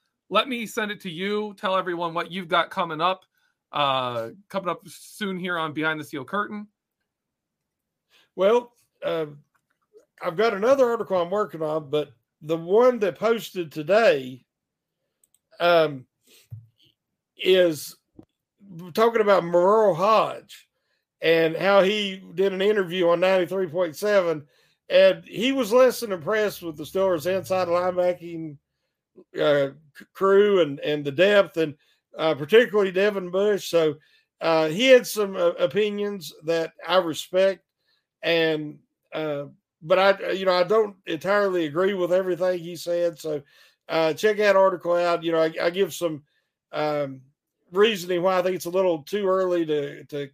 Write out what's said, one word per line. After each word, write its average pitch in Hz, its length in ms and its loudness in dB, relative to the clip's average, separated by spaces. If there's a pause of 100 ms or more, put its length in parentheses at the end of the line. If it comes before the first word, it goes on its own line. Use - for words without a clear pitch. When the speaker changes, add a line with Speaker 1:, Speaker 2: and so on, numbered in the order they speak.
(300)
Speaker 1:
let 214 200 0
me 240 160 -8
send 214 260 -6
it 208 100 -12
to 185 80 -12
you. 202 480 -6
Tell 190 200 -2
everyone 175 360 -4
what 170 180 -6
you've 180 160 -10
got 170 240 0
coming 165 280 -6
up, 185 240 -2 (480)
uh, 127 580 -2 (200)
coming 185 200 -8
up 165 180 -6
soon - 500 -10
here 180 200 -6
on 160 140 -6
Behind 156 280 -4
the 147 40 -10
Steel 139 220 -12
Curtain. 208 420 -8 (1700)
Speaker 2:
Well, 233 380 2 (300)
uh, 165 240 -4 (920)
I've 170 160 -6
got 220 160 2
another 247 360 2
article 196 320 -2
I'm 170 80 -4
working 190 320 -4
on, 156 280 -4
but 147 220 -2 (300)
the 160 160 -4
one 220 420 2
that 196 200 -4
posted 190 520 -4
today, 151 760 0 (1120)
um, 160 460 2 (1300)
is 180 580 2 (960)
talking 226 280 2
about 196 220 4
Merle 180 500 4
Hodge 175 760 -2 (540)
and 165 340 2
how 190 260 4
he 190 420 -2 (100)
did 190 200 0
an 185 80 -4
interview 185 480 0
on 170 100 2
ninety-three 185 480 0
point 165 280 -4
seven, 180 520 0 (420)
and 185 360 4
he 240 260 -2
was 240 220 -2
less 254 260 4
than 220 120 -6
impressed 190 500 -4
with 160 160 -12
the 156 60 -12
Steelers' 180 420 -2
inside 185 420 -2
linebacking, 175 880 -2 (840)
uh, 143 300 2 (280)
c-, - 160 -20
crew 196 480 4
and, 143 180 -2
and 147 240 -4
the 143 80 -6
depth, 185 460 2
and, 160 180 -2 (420)
uh, 160 180 0
particularly 190 560 4
Devin 190 400 0
Bush. 196 360 0
So, 156 280 2 (460)
uh, 160 260 2
he 196 200 0
had 247 180 8
some, 202 300 -6
uh, 175 240 2
opinions 202 760 -4 (100)
that 165 300 -4 (140)
I 175 100 2
respect, 185 680 0 (580)
and, 160 560 -2 (340)
uh, 147 320 -6 (360)
but 180 180 2
I, 196 320 2
you 185 140 -4
know, 185 80 2
I 180 100 4
don't 208 320 0 (100)
entirely 185 600 -2
agree 180 280 -2
with 175 200 -2
everything 180 460 0
he 170 160 -12
said. 170 440 -4
So, 151 220 -8 (480)
uh, 160 240 0
check 214 240 0
that 202 180 4
article 185 400 2
out. 175 280 0
You 165 80 -2
know, 160 100 2
I, 160 200 0
I 170 80 0
give 175 240 -2
some, 160 300 -6 (480)
um, 147 500 -4 (500)
reasoning 185 500 0
why 185 160 2
I 185 40 2
think 185 140 0
it's 165 100 -8
a 170 40 -8
little 175 340 0
too 202 240 -4
early 185 380 0
to, 147 400 -4
to 143 280 -10